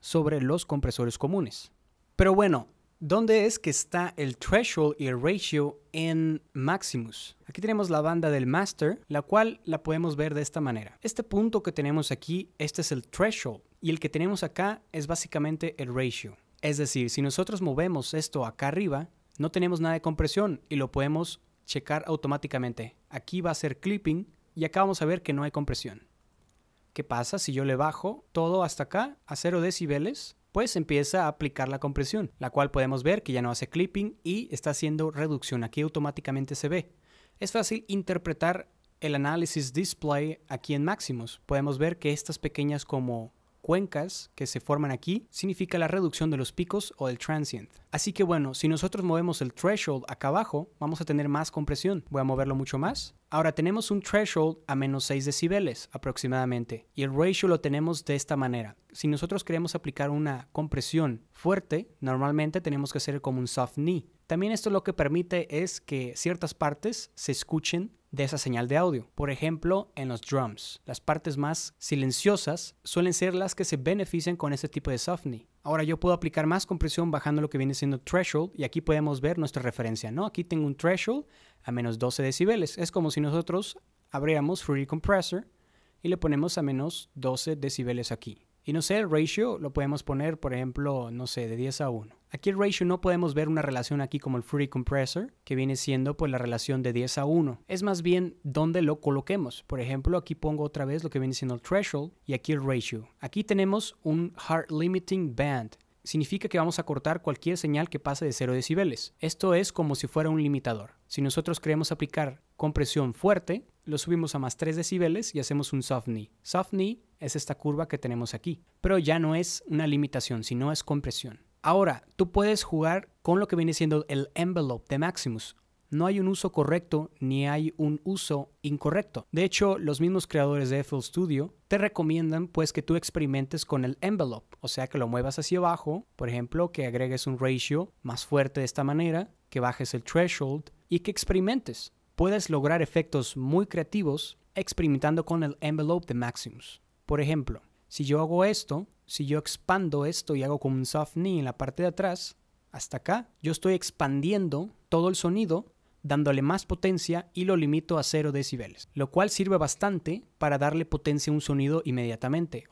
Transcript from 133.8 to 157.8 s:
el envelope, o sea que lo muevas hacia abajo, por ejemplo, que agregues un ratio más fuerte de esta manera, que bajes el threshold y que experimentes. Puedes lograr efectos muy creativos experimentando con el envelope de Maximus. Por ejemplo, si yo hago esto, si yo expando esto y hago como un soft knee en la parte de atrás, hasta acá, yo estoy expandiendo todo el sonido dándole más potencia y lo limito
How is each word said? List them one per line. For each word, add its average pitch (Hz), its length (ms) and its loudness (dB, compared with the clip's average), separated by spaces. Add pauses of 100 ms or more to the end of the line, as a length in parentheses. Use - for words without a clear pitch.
el 127 160 -4
envelope, 165 600 -2
o 127 80 -8
sea 131 200 -4
que 156 100 -4
lo 123 80 2
muevas 123 320 -2
hacia 180 200 0
abajo, 170 480 0 (100)
por 127 120 -4
ejemplo, 127 440 -2
que 139 140 -2
agregues 127 400 -2
un 131 120 -2
ratio 131 540 0 (100)
más 117 220 -6
fuerte 139 360 2
de 131 40 0
esta 139 200 -2
manera, 165 460 0 (200)
que 135 100 -2
bajes 123 340 -2
el 117 80 -4
threshold 156 680 0 (180)
y 175 120 2
que 208 100 -4
experimentes. 196 840 0 (240)
Puedes 190 340 2
lograr 151 320 2
efectos 156 540 0
muy 147 300 2
creativos 165 720 -2 (160)
experimentando 156 720 2
con 165 200 0
el 143 160 -4
envelope 156 460 0
de 123 80 -4
Maximus. 120 640 -6 (260)
Por 147 140 2
ejemplo, 143 420 0 (260)
si - 160 -4
yo 143 160 4
hago 170 240 4
esto, 202 420 -2 (180)
si - 220 -6
yo 147 120 2
expando 151 680 0
esto 160 280 -2
y 135 80 0
hago 143 160 0
como 131 180 0
un 131 100 0
soft - 280 -2
knee 180 240 0
en 139 60 0
la 127 140 -4
parte 135 240 -4
de 180 80 2
atrás, 180 460 -4 (340)
hasta - 280 -8
acá, 226 300 -2 (140)
yo 160 100 0
estoy 190 220 2
expandiendo 165 960 0 (180)
todo 170 220 4
el 185 60 0
sonido 185 500 2 (360)
dándole 143 400 4
más 170 240 2
potencia 175 640 0
y 180 120 -2
lo 185 120 4
limito 156 420 2